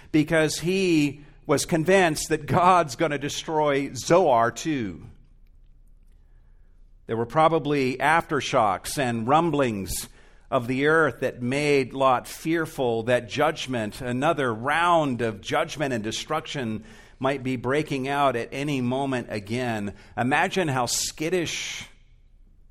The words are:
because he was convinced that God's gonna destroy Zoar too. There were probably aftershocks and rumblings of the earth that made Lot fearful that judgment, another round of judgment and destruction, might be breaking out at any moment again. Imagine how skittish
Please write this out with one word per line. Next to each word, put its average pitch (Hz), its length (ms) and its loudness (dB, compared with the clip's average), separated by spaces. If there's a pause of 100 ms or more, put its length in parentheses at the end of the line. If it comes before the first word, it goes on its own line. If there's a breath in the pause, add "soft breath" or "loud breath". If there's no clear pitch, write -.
(120)
because 156 460 2
he 165 680 2 (220 loud breath)
was 139 180 2
convinced 170 640 2
that 156 180 -2
God's 175 500 4
gonna 151 200 0
destroy 143 800 -2
Zoar 127 560 4
too. 113 560 -6 (2000)
There 113 100 -4
were 113 80 -2
probably 147 720 2
aftershocks 135 1000 0
and 117 300 -2
rumblings 135 800 0 (420 soft breath)
of 120 160 0
the 131 220 0
earth 156 320 2
that 123 200 -4
made 135 540 0
Lot 131 320 2
fearful 147 800 -2
that 120 240 0
judgment, 127 720 -2
another 131 520 0
round 147 680 2
of 107 180 -4
judgment 147 540 -2
and 110 80 -4
destruction, 113 800 -6 (340 loud breath)
might 135 240 -2
be 131 140 -2
breaking 135 500 -2
out 139 300 2
at 113 160 -6
any 139 300 -4
moment 131 480 -2
again. 107 640 -6 (240 loud breath)
Imagine 160 500 0
how 131 160 0
skittish - 1040 -6 (840)